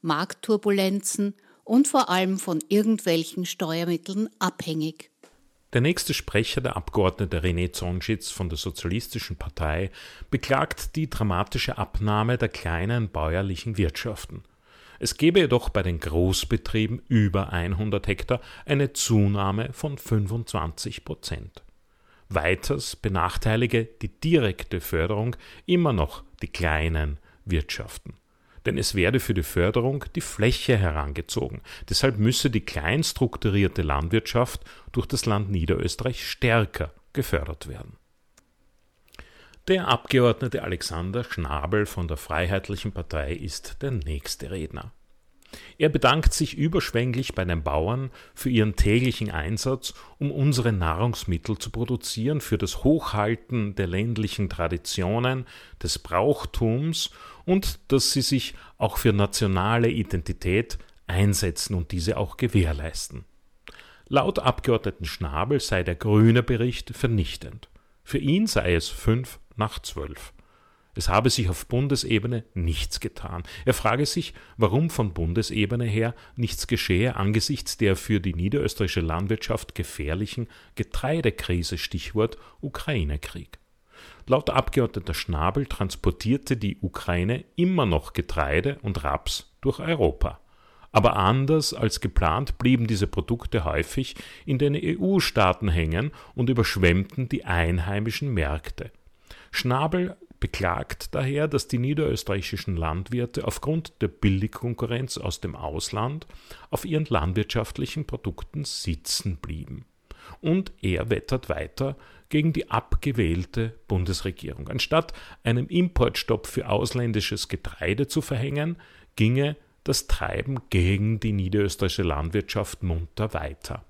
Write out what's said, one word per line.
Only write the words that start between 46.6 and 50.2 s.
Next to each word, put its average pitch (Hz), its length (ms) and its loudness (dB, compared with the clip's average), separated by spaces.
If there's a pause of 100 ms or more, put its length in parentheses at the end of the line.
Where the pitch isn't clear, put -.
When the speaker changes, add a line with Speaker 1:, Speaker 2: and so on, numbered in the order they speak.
Speaker 2:
bei 92 100 0
den 82 180 0
Bauern 80 480 -2 (240)
für - 140 -4
ihren 107 280 4
täglichen 110 540 2
Einsatz, 107 640 -4 (260)
um 143 120 -2